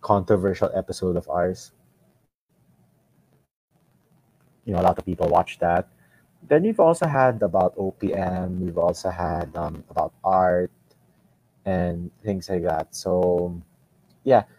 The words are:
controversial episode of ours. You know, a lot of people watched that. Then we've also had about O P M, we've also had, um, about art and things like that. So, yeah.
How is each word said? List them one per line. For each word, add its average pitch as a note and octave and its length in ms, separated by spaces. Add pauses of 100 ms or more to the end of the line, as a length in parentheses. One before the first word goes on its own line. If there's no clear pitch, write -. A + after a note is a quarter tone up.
controversial G2 720
episode F#2 420
of E2+ 140
ours. F2 420 (3000)
You G#2 80
know, F2 80
a F#2 40
lot F2+ 120
of F2+ 80
people F2 240
watched E2+ 300
that. F2 280 (600)
Then D#3 160
we've G#3+ 160
also E3+ 260
had C3 380
about F#2 340
O F#2+ 140
P - 220
M, F#2 520
we've E2+ 120
also F2 320
had, E2+ 460
um, E2 340
about D2+ 240 (100)
art F2+ 480 (920)
and F2 460 (120)
things G2 260
like F2+ 140
that. D#2+ 320
So, F2+ 680 (600)
yeah. A#2+ 200 (160)